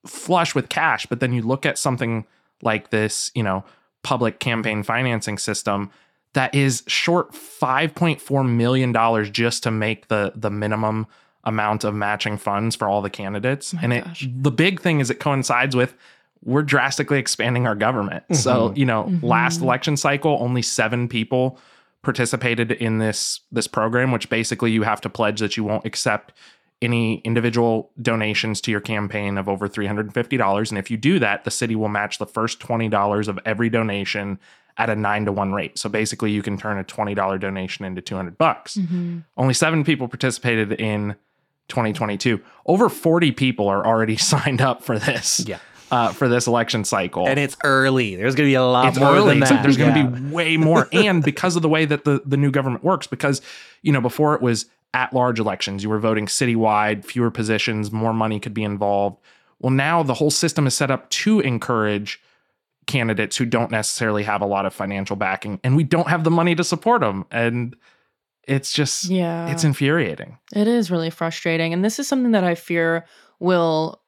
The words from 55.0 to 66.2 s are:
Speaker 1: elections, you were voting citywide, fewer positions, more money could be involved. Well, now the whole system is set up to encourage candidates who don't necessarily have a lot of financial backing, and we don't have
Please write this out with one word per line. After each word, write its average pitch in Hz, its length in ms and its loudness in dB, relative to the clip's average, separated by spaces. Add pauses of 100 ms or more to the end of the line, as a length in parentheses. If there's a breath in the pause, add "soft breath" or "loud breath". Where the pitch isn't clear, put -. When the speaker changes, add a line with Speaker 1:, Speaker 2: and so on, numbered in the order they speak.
Speaker 1:
elections, 98 460 -4
you 107 40 -2
were 107 120 0
voting 107 260 0
citywide, 107 760 2
fewer 117 260 0
positions, 107 600 -2
more 113 200 0
money 110 280 0
could 107 120 -10
be 107 120 -4
involved. 101 540 0 (420 soft breath)
Well, 131 100 0
now 151 320 2
the 131 120 0
whole 147 180 0
system 151 340 0
is 127 80 0
set 139 160 0
up - 200 -2
to 214 280 2
encourage 107 840 -2 (680)
candidates 113 480 0
who 127 80 0
don't 117 260 0
necessarily 107 540 -2
have 104 160 -2
a 101 60 0
lot 98 200 0
of 95 80 -4
financial 98 400 -6
backing, 98 480 -4
and 127 140 4
we 160 80 4
don't 165 240 0
have 160 160 0